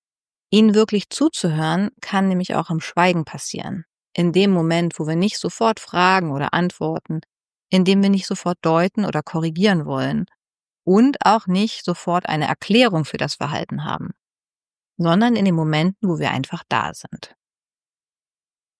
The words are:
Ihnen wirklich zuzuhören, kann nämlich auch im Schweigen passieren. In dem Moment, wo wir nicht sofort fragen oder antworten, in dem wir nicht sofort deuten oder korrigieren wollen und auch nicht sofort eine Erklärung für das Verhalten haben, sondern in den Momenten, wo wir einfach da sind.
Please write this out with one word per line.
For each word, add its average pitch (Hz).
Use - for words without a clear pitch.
Ihnen 214
wirklich 214
zuzuhören, 170
kann 190
nämlich 180
auch -
im 165
Schweigen 175
passieren. -
In 175
dem 190
Moment, 170
wo 151
wir 160
nicht 190
sofort 220
fragen 180
oder 139
antworten, 160
in 185
dem 196
wir 196
nicht 196
sofort 180
deuten 170
oder 151
korrigieren 165
wollen 143
und 233
auch 208
nicht 196
sofort 175
eine 151
Erklärung 202
für -
das 143
Verhalten -
haben, -
sondern 190
in 208
den 180
Momenten, 160
wo 156
wir 143
einfach 131
da 107
sind. -